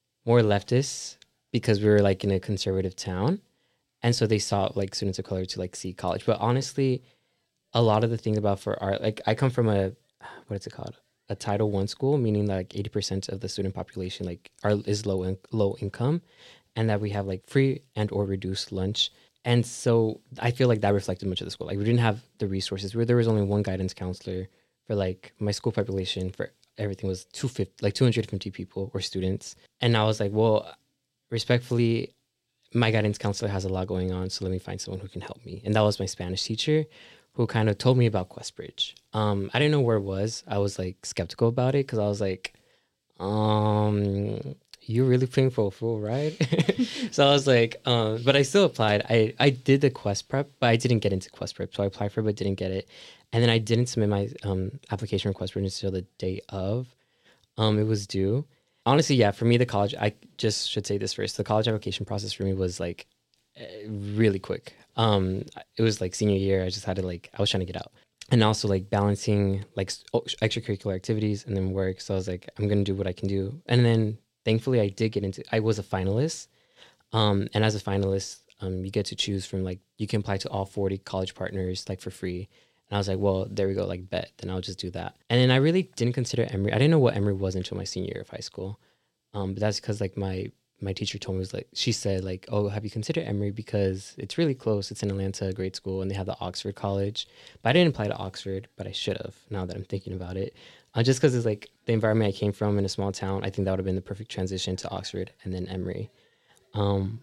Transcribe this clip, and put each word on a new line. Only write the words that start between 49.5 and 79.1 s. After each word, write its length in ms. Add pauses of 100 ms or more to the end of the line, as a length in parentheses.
did 320
the 80
Quest 380
Prep, 200 (120)
but 80
I 80
didn't 240
get 120
into 180
Quest 260
Prep. 180
So 80
I 40
applied 260
for 80
it, 40
but 120
didn't 180
get 160
it. 180 (440)
And 100
then 80
I 80
didn't 280
submit 220
my, 200 (160)
um, 340 (120)
application 400
for 60
Quest 160
Prep 120
until 260
the 120 (160)
day 300
of, 460 (640)
um, 200
it 60
was 220
due. 400 (400)
Honestly, 300
yeah, 140
for 140
me, 140
the 80
college, 280
I 200 (240)
just 320
should 160
say 100
this 160
first. 240
The 80
college 240
application 380
process 260
for 120
me 100
was, 260
like, 260 (500)
eh, 320
really 500
quick. 360 (220)
Um, 480 (320)
it 60
was, 180
like, 140
senior 240
year. 260
I 60
just 160
had 100
to, 60
like, 340
I 60
was 80
trying 160
to 60
get 40
out. 160 (380)
And 120
also, 260
like, 200
balancing, 760 (120)
like, 140
s-, 140 (100)
oh, 120
sh-, 140
extracurricular 540
activities 520
and 100
then 160
work. 280
So 140
I 20
was 120
like, 280
"I'm 120
gonna 160
do 100
what 120
I 60
can 160
do." 380
And 180
then 340 (260)
thankfully 360
I 80
did 240
get 120
into, 280
I 80
was 180
a 40
finalist. 640 (640)
Um, 420
and 100
as 100
a 60
finalist, 600 (200)
um, 240
you 60
get 160
to 100